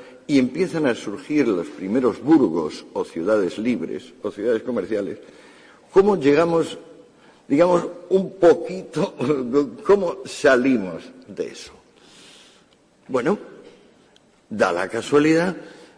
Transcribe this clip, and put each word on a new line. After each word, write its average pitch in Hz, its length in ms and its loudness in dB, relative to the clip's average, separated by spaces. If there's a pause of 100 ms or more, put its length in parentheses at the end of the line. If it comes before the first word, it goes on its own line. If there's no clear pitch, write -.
(300)
y 139 80 4
empiezan 147 480 0
a 117 80 2
surgir 117 540 -2
los 90 180 -2
primeros 107 560 -2
burgos 110 680 2
o 92 120 -6
ciudades 92 540 -2
libres 107 540 -6 (100)
o 104 80 -6
ciudades 110 320 -2
comerciales, 104 560 -6 (720)
¿cómo 196 260 4
llegamos, 160 640 2 (680)
digamos, 170 400 2 (220)
un 190 240 0
poquito, 175 840 2
<laughs> 131 640 -2
cómo 190 400 2
salimos 123 760 2 (240)
de 85 220 -8
eso? - 240 -18 (1400)
Bueno, 131 320 -2 (1080)
da 104 220 0
la 90 180 -2
casualidad 156 680 2 (420)